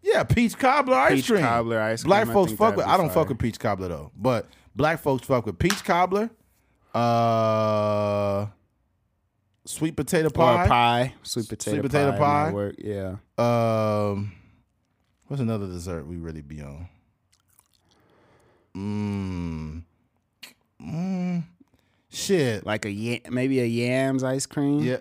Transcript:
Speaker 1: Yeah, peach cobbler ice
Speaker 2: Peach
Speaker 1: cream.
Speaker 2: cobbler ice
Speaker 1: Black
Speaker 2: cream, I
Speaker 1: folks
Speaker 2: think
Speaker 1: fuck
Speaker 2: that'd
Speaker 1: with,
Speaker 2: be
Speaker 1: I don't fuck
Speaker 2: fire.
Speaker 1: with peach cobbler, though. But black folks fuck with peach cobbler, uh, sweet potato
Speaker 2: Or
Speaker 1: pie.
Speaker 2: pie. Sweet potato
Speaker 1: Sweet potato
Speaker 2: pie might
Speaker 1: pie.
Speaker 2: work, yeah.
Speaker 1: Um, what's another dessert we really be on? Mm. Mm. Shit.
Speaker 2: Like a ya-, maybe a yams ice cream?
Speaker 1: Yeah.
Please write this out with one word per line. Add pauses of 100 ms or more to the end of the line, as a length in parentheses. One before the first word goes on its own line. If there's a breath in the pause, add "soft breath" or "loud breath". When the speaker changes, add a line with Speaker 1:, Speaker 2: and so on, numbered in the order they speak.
Speaker 1:
Yeah,
peach
cobbler
ice
Speaker 2:
Peach
Speaker 1:
cream.
Speaker 2:
cobbler
ice
Speaker 1:
Black
Speaker 2:
cream,
I
Speaker 1:
folks
Speaker 2:
think
Speaker 1:
fuck
Speaker 2:
that'd
Speaker 1:
with,
Speaker 2:
be
Speaker 1:
I
don't
fuck
Speaker 2:
fire.
Speaker 1:
with
peach
cobbler,
though.
But (280 soft breath)
black
folks
fuck
with
peach
cobbler, (640)
uh, (1160)
sweet
potato
Speaker 2:
Or
Speaker 1:
pie.
Speaker 2:
pie. (100)
Sweet
potato
Speaker 1:
Sweet
potato
Speaker 2:
pie
might (300)
Speaker 1:
pie.
Speaker 2:
work,
yeah. (220)
Speaker 1:
Um, (960 loud breath)
what's
another
dessert
we
really
be
on? (1900 soft breath)
Mm. (1000)
Mm. (680)
Shit.
Speaker 2:
Like
a
ya-, (100)
maybe
a
yams
ice
cream?
Speaker 1:
Yeah.